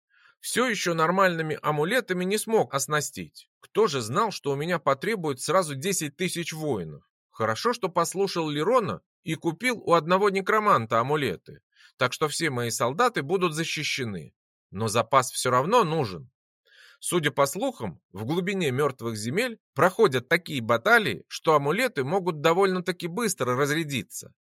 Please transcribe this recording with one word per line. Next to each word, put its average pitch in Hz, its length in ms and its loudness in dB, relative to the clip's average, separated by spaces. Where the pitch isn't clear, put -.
Все 240 260 0
еще 185 260 0
нормальными 165 680 2
амулетами 180 640 0
не 196 120 0
смог 214 360 0
оснастить. 139 760 -4
Кто 208 220 2
же 139 120 -2
знал, 156 320 -2
что 143 200 -4
у 139 40 -2
меня 165 220 -2
потребует 156 640 -2
сразу 156 340 0
десять 151 400 -4
тысяч 170 380 -4
воинов? 107 500 -4
Хорошо, 110 420 0
что 196 160 -4
послушал 175 580 -2
Лерона 156 540 0
и 160 100 -4
купил 170 500 -2
у 165 100 2
одного 180 360 4
некроманта 190 680 2
амулеты, 120 640 -2
так 123 160 0
что 156 140 0
все 147 240 -2
мои 120 180 -2
солдаты 156 540 0
будут 175 320 0
защищены. 135 800 -6
Но 107 160 -2
запас 117 440 2
все - 180 -2
равно 160 340 4
нужен. 127 460 -4
Судя 151 320 0
по 143 160 2
слухам, 185 520 -6
в 98 100 -10
глубине 175 480 -2
мертвых 123 460 -2
земель 190 400 -4
проходят 165 560 2
такие 165 320 -2
баталии, 117 640 2
что - 280 2
амулеты 151 480 0
могут 170 380 -2
довольно-таки 180 680 2
быстро 165 500 -2
разрядиться. 143 720 -2